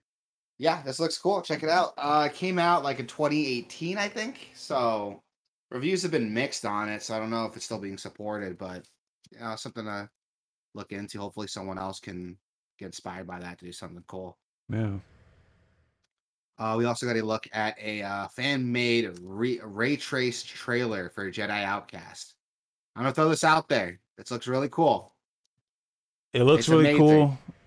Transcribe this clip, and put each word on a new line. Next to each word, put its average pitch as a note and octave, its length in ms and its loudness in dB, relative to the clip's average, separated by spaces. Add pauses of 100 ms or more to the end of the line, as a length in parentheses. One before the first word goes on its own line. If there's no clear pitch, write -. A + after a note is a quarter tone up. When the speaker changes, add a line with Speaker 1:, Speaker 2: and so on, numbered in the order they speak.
(580)
Speaker 1:
yeah, D#3+ 240 2
this C3+ 180 -4
looks E3 180 0
cool. F#3 240 0
Check D3+ 220 -4
it D#3 40 0
out. E3+ 300 4
Uh, D3 320 4
it - 60 -14
came F3+ 220 -2
out, E3+ 260 4
like, C3+ 160 -2
in A#2 80 -8
twenty D3 400 0
eighteen, E3 500 -4
I G3+ 100 -2
think. A3 460 -8
So, A2 680 -2 (520)
reviews E3+ 300 0
have E3+ 100 -2
been A2+ 200 0
mixed B2 320 -2
on G#2 240 -2
it, G#2+ 140 -6
so A2 140 -6
I - 20 -2
don't A2 120 -4
know A2+ 160 0
if - 100 -10
it's - 80 -12
still G#2+ 160 -6
being G2 180 -10
supported, G2+ 580 -8
but, F#2 300 -12 (460)
you A2 80 -20
know, A2+ 160 -10
something A2 280 -12
to G2+ 240 -8 (680)
look G#2 180 -12
into. G2+ 260 -10
Hopefully G2+ 300 -8
someone F#2+ 300 -8
else F#2+ 200 -8
can F2+ 380 -12 (420)
get G2 80 -14
inspired F2+ 400 -12
by F2+ 140 -12
that F2+ 180 -14
to F2+ 60 -20
do F2 80 -14
something F2 340 -16
cool. F#2 320 -14 (300)
Speaker 2:
Yeah. G#2+ 240 -2 (1700)
Speaker 1:
Uh, A2 200 -2
we A#2 60 2
also A#2+ 220 -2
got A#2 100 0
a A2 60 0
look A2 300 -4
at G#2+ 300 -2
a, G#2+ 200 -6
uh, G2 260 -6
fan-made A#2+ 920 0
re-, A2 440 -2
ray A2+ 320 -2
trace B2 480 -4
trailer A2+ 640 -2
for G2 240 -8
Jedi G#2 320 -2
Outcast. G2 680 -8 (600)
I'm A2+ 80 -4
gonna C3 120 2
throw D#3 140 4
this D#3 140 2
out D#3+ 260 4
there. F#2+ 300 0 (180)
This - 140 -14
looks A#2+ 160 -6
really C3 220 0
cool. C#3+ 400 2 (1300)
Speaker 2:
It B2 100 6
looks D3+ 160 8
Speaker 1:
It's D#3 100 -2
Speaker 2:
really D#3 200 10
Speaker 1:
amazing. D3 80 6
Speaker 2:
cool D3+ 400 8 (280)